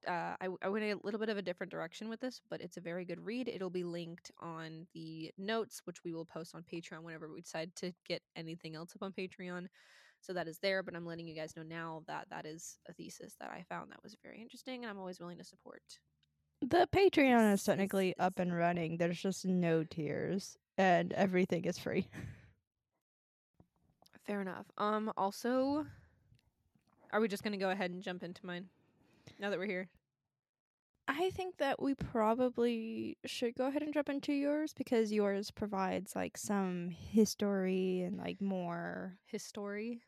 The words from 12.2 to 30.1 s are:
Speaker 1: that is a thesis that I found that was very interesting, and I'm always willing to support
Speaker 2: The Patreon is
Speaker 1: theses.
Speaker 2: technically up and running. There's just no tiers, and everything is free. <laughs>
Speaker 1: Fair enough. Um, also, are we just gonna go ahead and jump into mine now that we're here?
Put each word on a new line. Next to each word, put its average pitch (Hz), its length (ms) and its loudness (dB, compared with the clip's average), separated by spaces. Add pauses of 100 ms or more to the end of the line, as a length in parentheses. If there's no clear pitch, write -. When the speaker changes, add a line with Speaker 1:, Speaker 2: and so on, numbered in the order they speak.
Speaker 1:
that 156 160 -8
is 160 320 -12 (100)
a 180 40 -14
thesis 175 480 -14
that - 100 -8
I 180 180 -10
found 175 220 -8
that - 140 -20
was 214 180 -16
very - 180 -14
interesting, 247 440 -12
and 226 60 -6
I'm 202 100 -8
always 185 180 -8
willing 175 200 -10
to 180 60 -14
support - 380 -18 (800)
Speaker 2:
The 330 320 6
Patreon 262 600 8
is 196 100 6
Speaker 1:
theses. - 20 -6
Speaker 2:
technically 190 540 4
up 185 200 2
and 180 160 2
running. 170 440 2
There's 170 220 2
just 190 240 0
no 175 380 6
tiers, - 760 -2 (220)
and 180 360 6
everything 180 500 4
is 180 140 0
free. - 340 0
<laughs> - 40 -12 (2000)
Speaker 1:
Fair 202 160 -2
enough. 190 260 -6 (120)
Um, 214 380 2
also, 262 680 2 (1300)
are 208 80 4
we 226 80 4
just 196 160 -2
gonna 208 120 -2
go 190 140 2
ahead 190 200 0
and 180 120 -8
jump 180 200 -6
into 180 220 -10
mine 180 240 -8 (720)
now 208 120 -2
that 180 80 0
we're 185 80 -2
here? 185 220 -4 (1200)